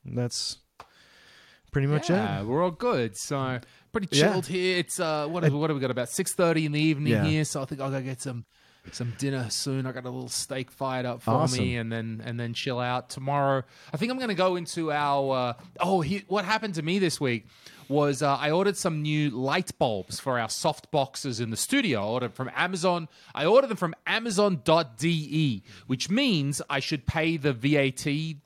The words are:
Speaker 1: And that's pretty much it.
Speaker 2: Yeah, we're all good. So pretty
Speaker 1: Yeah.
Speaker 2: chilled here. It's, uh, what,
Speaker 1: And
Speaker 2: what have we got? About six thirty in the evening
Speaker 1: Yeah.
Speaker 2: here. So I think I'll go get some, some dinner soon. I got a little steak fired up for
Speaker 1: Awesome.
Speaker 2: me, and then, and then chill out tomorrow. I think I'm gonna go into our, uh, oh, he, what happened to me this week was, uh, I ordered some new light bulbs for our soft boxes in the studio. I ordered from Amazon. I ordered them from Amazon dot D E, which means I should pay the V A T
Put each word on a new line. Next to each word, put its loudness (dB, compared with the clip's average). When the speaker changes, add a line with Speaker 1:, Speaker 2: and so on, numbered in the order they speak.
Speaker 1:
And -8
that's -4
pretty 2
much 0
it. 6
Speaker 2:
Yeah, 0
we're 0
all 2
good. 0
So -4
pretty -4
Speaker 1:
Yeah. 6
Speaker 2:
chilled 0
here. 0
It's, -4
uh, 0
what, -2
Speaker 1:
And 4
Speaker 2:
what 0
have 0
we -4
got? -2
About -2
six -4
thirty 2
in -2
the 0
evening 2
Speaker 1:
Yeah. 4
Speaker 2:
here. 2
So -6
I -4
think -10
I'll -4
go -2
get -8
some, -8
some -6
dinner -2
soon. -4
I -6
got -10
a -8
little -8
steak -6
fired -4
up -4
for 0
Speaker 1:
Awesome. 2
Speaker 2:
me, 0
and -4
then, -6
and -6
then -4
chill -4
out -2
tomorrow. 0
I -6
think -2
I'm -4
gonna -2
go 4
into -4
our, 2
uh, 0
oh, 4
he, -2
what 0
happened -2
to -4
me 0
this 0
week -2
was, 2
uh, 4
I 0
ordered 2
some -2
new 2
light -2
bulbs -2
for 0
our 0
soft -4
boxes -2
in -2
the -4
studio. 0
I -2
ordered -2
from -6
Amazon. 0
I -2
ordered 6
them -2
from -2
Amazon 2
dot 4
D 2
E, 2
which -2
means 2
I 0
should -4
pay 0
the 2
V 2
A 4
T -4